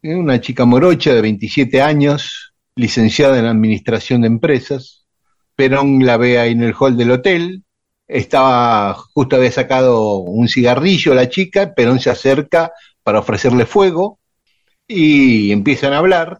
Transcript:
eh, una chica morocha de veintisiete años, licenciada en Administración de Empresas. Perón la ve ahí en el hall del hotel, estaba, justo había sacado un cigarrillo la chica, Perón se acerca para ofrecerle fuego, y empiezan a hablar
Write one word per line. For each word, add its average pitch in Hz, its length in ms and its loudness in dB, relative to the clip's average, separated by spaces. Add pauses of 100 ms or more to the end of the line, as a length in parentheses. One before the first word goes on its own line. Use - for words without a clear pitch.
eh, 156 120 -6
una 156 260 0
chica 127 260 -4
morocha 135 480 2
de 113 80 2
veintisiete 110 580 -2
años, 147 720 -2 (240)
licenciada 123 640 0
en 117 80 0
Administración 113 760 -2
de 113 80 2
Empresas. 127 760 -4 (520)
Perón 135 480 2
la 120 140 4
ve 123 200 2
ahí 117 140 0
en 117 100 -2
el 113 160 -2
hall 131 180 2
del 120 140 0
hotel, 175 540 -2 (420)
estaba, 120 880 0
justo 131 420 -4
había 127 140 2
sacado 120 680 0
un 95 280 -2
cigarrillo 131 680 0
la 127 160 2
chica, 190 440 -4
Perón 123 260 0
se 131 100 -2
acerca 147 600 -2 (320)
para 107 180 0
ofrecerle 120 440 0
fuego, 190 540 -2 (680)
y 139 680 2
empiezan 135 420 -2
a 147 40 0
hablar 175 420 0